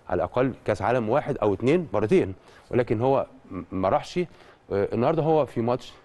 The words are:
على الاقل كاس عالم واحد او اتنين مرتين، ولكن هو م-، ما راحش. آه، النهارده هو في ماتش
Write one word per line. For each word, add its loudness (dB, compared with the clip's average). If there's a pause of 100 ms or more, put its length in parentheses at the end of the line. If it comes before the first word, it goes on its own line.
على -2
الاقل 0 (120)
كاس -2
عالم 0
واحد 0
او 2
اتنين 0
مرتين، 2 (360)
ولكن 0
هو 2 (240)
م-، -10 (100)
ما 0
راحش. -2
آه، -4
النهارده 0
هو 2
في -6
ماتش -2 (120)